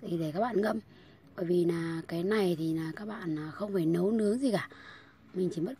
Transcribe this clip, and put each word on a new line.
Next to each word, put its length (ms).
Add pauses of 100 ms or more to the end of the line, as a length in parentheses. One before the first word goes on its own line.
thì 160
để 140
các 80
bạn 220
ngâm. 180 (560)
Bởi 100
vì 200
là 420
cái 160
này 360
thì 140
là 220
các 120
bạn, 320
à, 120
không 220
phải 120
nấu 260
nướng 280
gì 120
cả. 180 (640)
Mình 220
chỉ 60
mất 180